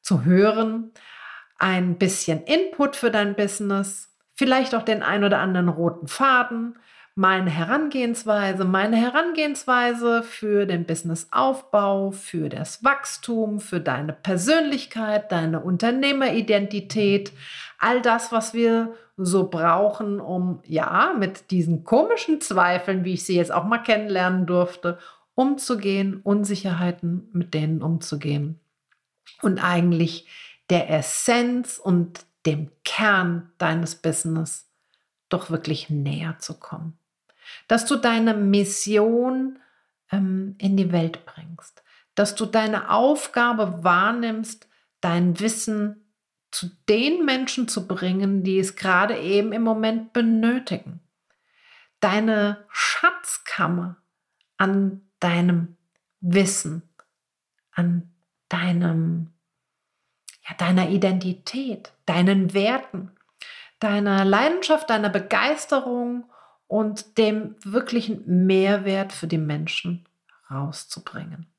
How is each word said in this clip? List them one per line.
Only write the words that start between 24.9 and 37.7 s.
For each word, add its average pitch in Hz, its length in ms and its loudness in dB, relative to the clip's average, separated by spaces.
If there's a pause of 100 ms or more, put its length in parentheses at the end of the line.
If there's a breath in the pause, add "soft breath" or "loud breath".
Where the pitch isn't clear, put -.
umzugehen, 196 840 -2
Unsicherheiten, 180 1120 -2
mit 175 220 -4
denen 156 280 0
umzugehen 151 800 -4 (800)
und - 240 0
eigentlich 175 640 2 (400 loud breath)
der 170 220 2
Essenz 240 880 0
und 175 480 0 (180)
dem 151 260 -2 (140)
Kern 180 720 0
deines 165 380 -2
Business 160 760 -4 (600)
doch - 180 -4
wirklich 160 400 -4
näher 151 520 -4
zu - 180 -14
kommen. 160 400 -14 (720 loud breath)
Dass 226 180 2